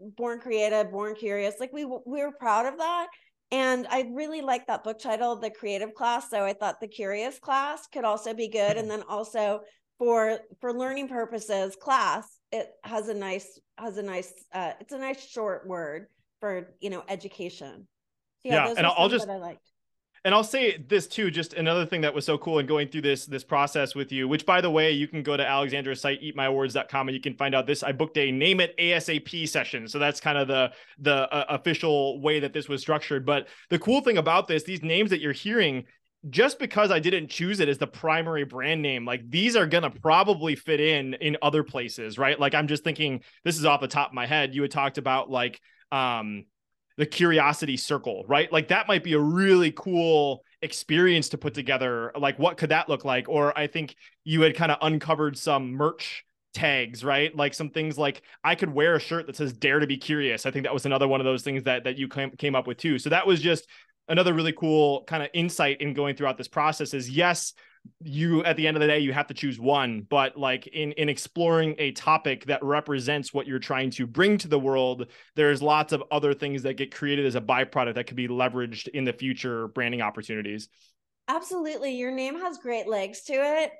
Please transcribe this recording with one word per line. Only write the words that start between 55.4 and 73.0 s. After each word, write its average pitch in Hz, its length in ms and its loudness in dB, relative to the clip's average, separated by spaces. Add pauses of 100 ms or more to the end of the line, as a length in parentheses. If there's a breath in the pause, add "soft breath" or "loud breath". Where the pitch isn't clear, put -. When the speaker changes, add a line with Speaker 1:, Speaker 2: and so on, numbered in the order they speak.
Speaker 3:
merch - 520 -2 (280)
tags, 123 500 0
right? 143 320 2
Like, 143 180 0
some 151 180 -8
things 156 280 -2
like, 143 240 -2 (220 loud breath)
I 170 100 4
could 170 180 -2
wear 156 220 4
a 143 60 2
shirt 165 260 -6
that 135 80 -12
says 135 180 -4
"Dare 139 280 2
to 147 80 2
be 135 80 -2
Curious." 139 500 -2
I 131 60 -2
think 139 140 -4
that 120 60 -2
was 139 140 -4
another 139 220 2
one 135 120 2
of 131 40 -2
those 127 180 0
things 135 220 -4
that, 127 180 0
that 127 160 -4
you 135 80 -4
came, 135 240 -6
came 143 240 -4
up 123 140 0
with 131 100 -8
too. 143 220 0
So 147 100 -6
that 175 160 2
was 180 140 4
just 165 260 0 (400 loud breath)
another 175 260 4
really 160 200 2
cool 151 560 4
kinda 151 280 -2
insight 165 440 0
in 147 140 -4
going 143 200 -2
throughout 139 240 -2
this 127 80 -10
process 151 480 -2
is, 127 160 -6
yes, 170 440 2 (480 loud breath)
you, 160 420 0
at 160 120 2
the 156 100 0
end 156 120 2
of - 20 0
the 151 60 4
day, 151 120 4
you 139 140 0
have 143 140 0
to - 80 -14
choose 123 260 -6
one, 123 400 2
but, 131 380 0
like, 131 300 -2
in, 151 240 -4
in 147 180 0
exploring 165 640 0
a 143 160 -2
topic 147 540 2
that 143 180 0
represents 143 680 -2